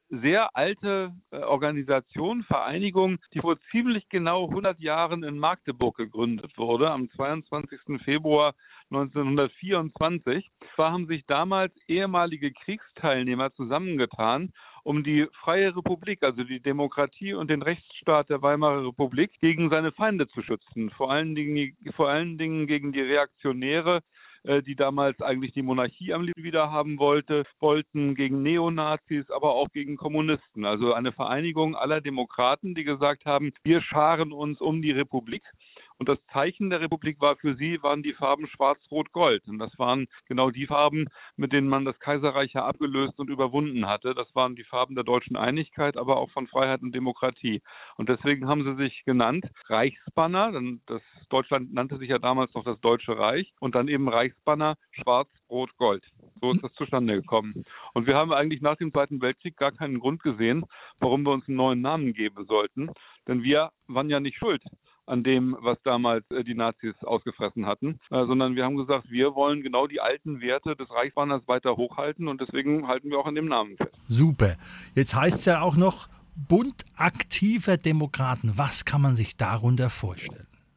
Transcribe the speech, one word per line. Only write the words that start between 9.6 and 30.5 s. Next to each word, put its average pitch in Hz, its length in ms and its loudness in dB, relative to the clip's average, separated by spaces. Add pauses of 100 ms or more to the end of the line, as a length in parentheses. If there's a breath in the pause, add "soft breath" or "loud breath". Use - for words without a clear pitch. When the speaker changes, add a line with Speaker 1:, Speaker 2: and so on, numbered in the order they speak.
Speaker 1:
Zwar 160 160 2
haben 175 160 -4
sich 156 200 -6
damals 185 460 0 (140)
ehemalige 170 640 0
Kriegsteilnehmer 131 1040 -2
zusammengetan, 139 960 -2 (300 loud breath)
um 147 200 -2
die 151 240 2 (140)
Freie 185 340 2
Republik, 180 480 -6
also 127 220 0
die 127 160 -8
Demokratie 143 720 -2
und 170 160 -6
den 147 140 0
Rechtsstaat 156 680 0
der 139 140 -2
Weimarer 143 440 2
Republik, 127 440 0 (100)
gegen 160 300 2
seine 160 220 2
Feinde 196 360 0
zu - 140 -8
schützen. 113 480 -6
Vor 135 200 -4
allen 156 240 -2
Dingen, 147 400 -4 (220)
vor 143 140 2
allen 165 260 -2
Dingen 160 300 -2
gegen 143 260 -2
die 139 80 -2
Reaktionäre, 143 1000 0 (400 soft breath)
äh, 143 200 2
die 139 140 -8
damals 139 460 0
eigentlich 131 300 -2
die 139 100 -4
Monarchie 131 500 -2
am 165 100 -2
liebsten 170 200 -6
wieder 156 280 0
haben 151 280 -2
wollte, 147 460 2 (160)
wollten, 147 540 2
gegen 135 280 0
Neonazis, 156 880 -2
aber 139 240 2
auch 139 180 2
gegen 143 240 -6
Kommunisten. 151 680 -4